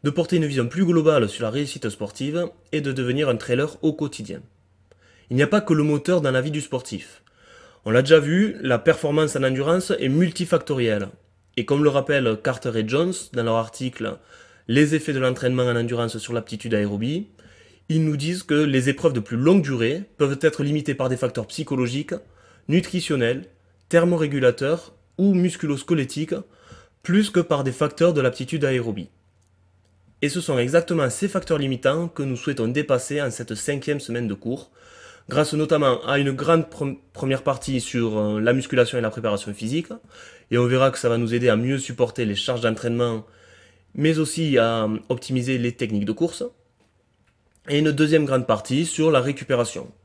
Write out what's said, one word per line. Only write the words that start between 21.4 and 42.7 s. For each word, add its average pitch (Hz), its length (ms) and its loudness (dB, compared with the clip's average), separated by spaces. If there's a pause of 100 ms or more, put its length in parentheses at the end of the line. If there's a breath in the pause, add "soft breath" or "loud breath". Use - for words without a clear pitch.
psychologiques, 131 680 -4 (540 soft breath)
nutritionnels, 143 760 0 (440)
thermorégulateurs 151 1080 2 (240)
ou 190 160 4
musculosquelettiques, 156 1000 -2 (680 loud breath)
plus 202 260 2
que 185 100 2
par 151 240 0
des 131 80 -2
facteurs 165 420 2
de 147 80 2
l'aptitude 131 440 0
aérobie. 117 440 -2 (1120)
Et 147 60 0
ce 165 100 -4
sont 143 200 0
exactement 151 500 2
ces 196 180 -4
facteurs 170 300 -2
limitants 139 500 0
que 160 140 -8
nous 135 140 -2
souhaitons 120 320 -2
dépasser 143 560 0
en 120 80 -4
cette 113 240 -8
cinquième 143 440 -4
semaine 120 280 -4
de 101 80 -2
cours, 120 340 -8 (580 loud breath)
grâce 151 280 0
notamment 147 500 2
à 143 140 0
une 139 100 2
grande 151 400 2
pre-, 139 300 -8 (120)
première 131 300 -2
partie 131 400 -2
sur, 110 380 -2
euh, 107 200 0
la 117 140 4
musculation 127 460 2
et - 20 0
la 110 80 -2
préparation 107 420 -4
physique, 135 360 -4 (640 loud breath)
et 120 80 2
on 123 80 2
verra 131 240 4
que - 80 -10
ça 123 100 0
va 117 80 2
nous 117 160 -2
aider 120 160 2
à 107 60 6
mieux 127 240 0
supporter 120 460 -2
les 101 100 -2
charges 123 260 -4
d'entraînement, 117 640 -2 (720 soft breath)